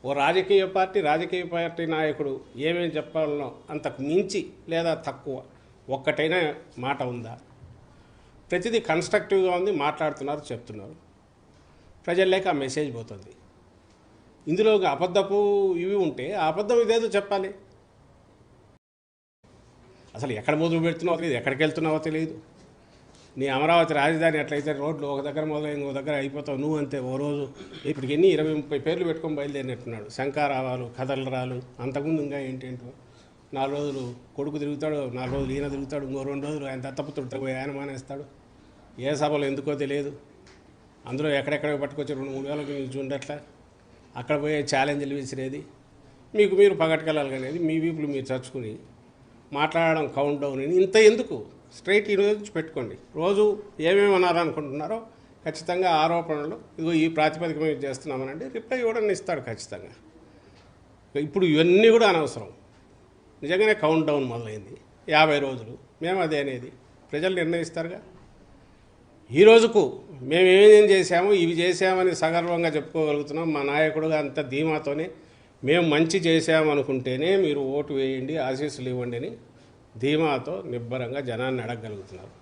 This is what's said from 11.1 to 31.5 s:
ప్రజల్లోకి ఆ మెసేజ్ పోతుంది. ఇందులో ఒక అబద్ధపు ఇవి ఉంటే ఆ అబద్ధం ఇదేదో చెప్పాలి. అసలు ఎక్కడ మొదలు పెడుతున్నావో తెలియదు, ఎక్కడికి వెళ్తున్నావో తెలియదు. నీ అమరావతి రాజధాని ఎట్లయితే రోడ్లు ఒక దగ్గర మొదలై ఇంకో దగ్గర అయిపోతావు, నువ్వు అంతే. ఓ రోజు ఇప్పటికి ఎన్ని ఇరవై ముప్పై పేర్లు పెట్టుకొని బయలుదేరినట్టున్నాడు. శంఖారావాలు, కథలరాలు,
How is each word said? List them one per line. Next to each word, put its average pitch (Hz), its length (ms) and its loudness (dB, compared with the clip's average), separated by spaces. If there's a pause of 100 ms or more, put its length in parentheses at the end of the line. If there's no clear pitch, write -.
ప్రజల్లోకి 185 440 2
ఆ 165 120 2
మెసేజ్ 135 340 -4
పోతుంది. 110 380 -14 (1120)
ఇందులో 208 280 4
ఒక 190 100 2 (100)
అబద్ధపు 190 440 0 (420)
ఇవి 196 240 0
ఉంటే 131 300 -4
ఆ 170 160 0
అబద్ధం 208 340 0
ఇదేదో 226 320 0
చెప్పాలి. 196 340 -2 (2750)
అసలు 131 240 -8
ఎక్కడ 151 160 0
మొదలు 165 320 0
పెడుతున్నావో 165 340 -2
తెలియదు, 135 200 -2
ఎక్కడికి 135 240 0
వెళ్తున్నావో 156 420 -2
తెలియదు. 160 300 -4 (1000)
నీ 135 120 -4
అమరావతి 156 460 2
రాజధాని 156 460 2
ఎట్లయితే 147 400 -4
రోడ్లు 147 280 -4
ఒక 143 180 -4
దగ్గర 147 240 -4
మొదలై 151 240 -4
ఇంకో 143 240 -6
దగ్గర 139 240 -4
అయిపోతావు, 139 400 -6
నువ్వు 156 180 -2
అంతే. 143 180 -4 (120)
ఓ - 20 -4 (100)
రోజు 147 220 -4 (460)
ఇప్పటికి 135 240 -4
ఎన్ని 175 200 6
ఇరవై 156 200 0
ముప్పై 147 320 -4
పేర్లు 175 240 -2
పెట్టుకొని 156 300 -4
బయలుదేరినట్టున్నాడు. 127 720 -8
శంఖారావాలు, 131 760 -2 (100)
కథలరాలు, 131 640 -6 (220)